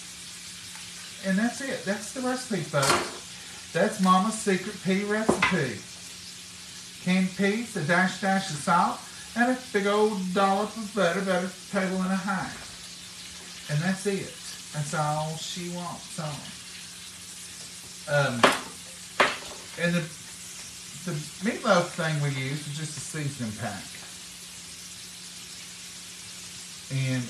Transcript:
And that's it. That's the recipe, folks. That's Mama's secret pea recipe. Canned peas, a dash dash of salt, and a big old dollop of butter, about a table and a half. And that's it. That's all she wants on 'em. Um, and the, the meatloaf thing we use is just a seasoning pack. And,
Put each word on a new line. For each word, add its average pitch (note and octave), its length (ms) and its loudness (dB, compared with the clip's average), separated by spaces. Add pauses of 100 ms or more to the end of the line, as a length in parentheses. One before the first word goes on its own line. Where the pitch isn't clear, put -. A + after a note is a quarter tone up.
(1300)
And F#3+ 120 4
that's A#3+ 220 2
it. C4 240 -4
That's G#3 300 -2
the C4+ 80 -4
recipe, B3 420 0
folks. - 540 2 (560)
That's G3 260 4
Mama's F#3+ 400 8
secret G3 440 0
pea F#3+ 200 4
recipe. F#3+ 720 4 (1300)
Canned F#3 320 4
peas, G#3 400 2
a F#3 80 0
dash F3 380 4
dash F#3+ 300 4
of D3+ 40 -4
salt, F3+ 440 4 (360)
and A#3+ 160 6
a B3 60 4 (160)
big G3 120 6
old G3+ 480 4
dollop G3 440 4
of G#3+ 180 -6
butter, F3+ 240 4
about F#3 240 2
a F#3 60 -2 (220)
table F#3+ 300 2
and F#3 120 2
a - 20 4
half. F#3+ 520 -2 (1000)
And D3 120 2
that's F#3 260 2
it. F#3+ 260 0 (400)
That's D3 200 -2
all D#3 440 2
she F3 320 -6
wants - 500 -8
on D#3 100 -2
'em. C3+ 120 -6 (1700)
Um, C#3 340 4 (1400)
and E3+ 160 2
the, E3+ 80 4 (1040)
the F3+ 60 -4 (320)
meatloaf F#3+ 460 4
thing D#3 320 0
we C#3+ 80 2
use C3+ 360 -2
is C#3+ 120 -6
just D#3 200 -6
a C3 40 -8
seasoning B2+ 580 -4
pack. G#2 240 -6 (3000)
And, C3 380 2